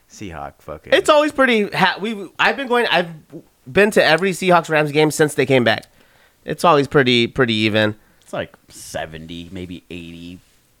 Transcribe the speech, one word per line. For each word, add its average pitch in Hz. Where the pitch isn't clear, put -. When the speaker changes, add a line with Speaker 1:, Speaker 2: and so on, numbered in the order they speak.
Speaker 1:
Seahawk 80
fucking -
Speaker 2:
It's 349
always 302
pretty. 240
Ha-, 175
we, 202
I've 202
been 269
going. 240
I've 170
been 190
to 180
every 160
Seahawks 175
Rams 151
game 151
since 151
they 139
came 127
back. 110
It's -
always 147
pretty, 123
pretty 120
even. 107
Speaker 3:
It's -
like 113
seventy, 80
maybe 90
eighty, 85